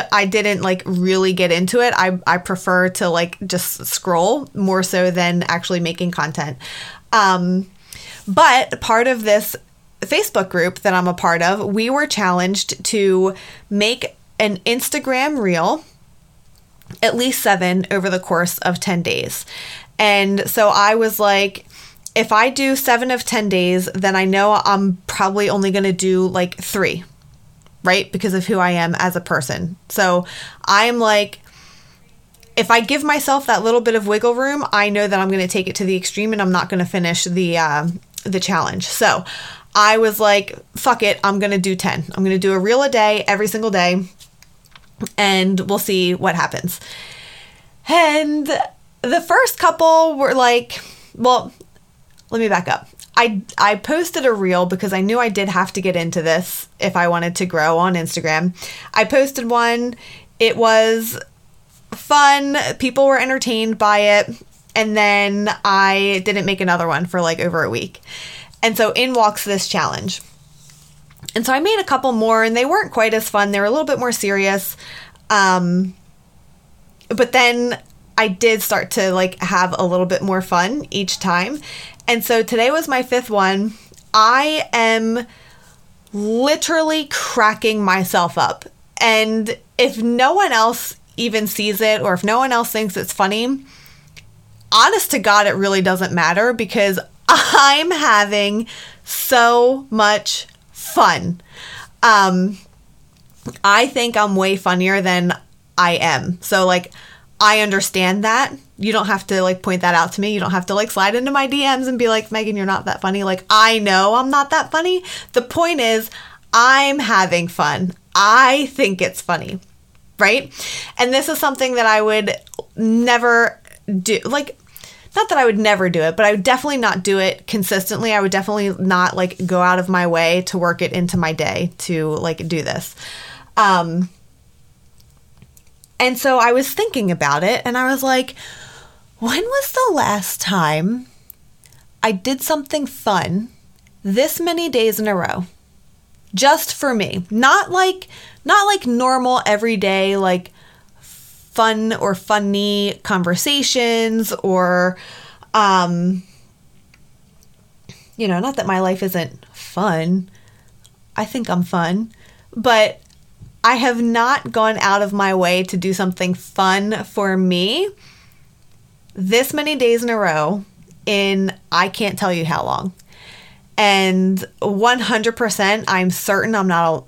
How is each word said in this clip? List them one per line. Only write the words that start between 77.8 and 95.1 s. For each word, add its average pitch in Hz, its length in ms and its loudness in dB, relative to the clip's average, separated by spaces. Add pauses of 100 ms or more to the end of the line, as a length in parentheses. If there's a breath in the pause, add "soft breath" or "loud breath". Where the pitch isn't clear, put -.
I 220 100 2
did 214 340 2
start - 300 -4
to, 190 220 0
like, 185 280 -2
have 180 380 0
a 180 60 2
little 180 200 0
bit 180 160 -2
more 190 220 -2
fun 190 480 -2
each 196 260 -4
time. 190 420 -2 (480 loud breath)
And 233 160 0
so 226 200 0
today 233 260 0
was 320 180 -2
my 262 140 -2
fifth 247 280 -4
one. 202 440 0 (400 loud breath)
I 269 580 2
am 226 540 0 (880 soft breath)
literally 302 960 0
cracking 214 760 0
myself 185 540 0
up. 123 280 -2 (360)
And 220 560 0 (200)
if 247 240 0
no 240 320 2
one 381 180 2
else 233 440 0 (220)
even 220 300 -2
sees 208 340 -4
it, 214 200 2
or 202 120 0
if 180 100 -4
no 214 140 0
one 262 140 0
else 233 200 0
thinks 220 240 -4
it's 147 160 -6
funny, 226 540 -2 (1080 loud breath)
honest 320 400 4